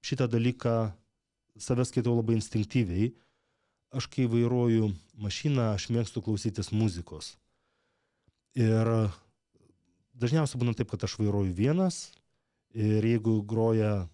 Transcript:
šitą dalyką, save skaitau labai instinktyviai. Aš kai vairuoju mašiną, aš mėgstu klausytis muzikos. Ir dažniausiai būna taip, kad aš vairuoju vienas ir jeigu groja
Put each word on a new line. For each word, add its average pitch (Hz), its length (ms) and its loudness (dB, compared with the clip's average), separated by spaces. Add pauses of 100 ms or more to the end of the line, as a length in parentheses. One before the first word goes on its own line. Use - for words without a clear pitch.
šitą 131 240 0
dalyką, 120 480 0 (800)
save 123 280 0
skaitau 120 300 0
labai 113 220 2
instinktyviai. 107 760 0 (800)
Aš 131 140 -4
kai 127 220 -2
vairuoju 117 640 2 (220)
mašiną, 113 600 -2
aš - 160 -6
mėgstu 117 320 -2
klausytis 104 500 -4
muzikos. 90 640 -4 (1200)
Ir 113 300 4 (1300)
dažniausiai 127 460 -2
būna 120 140 0
taip, - 160 -6
kad 98 120 -6
aš 101 140 -6
vairuoju 101 360 0
vienas 160 560 0 (680)
ir 107 280 2
jeigu 113 380 2
groja 107 720 0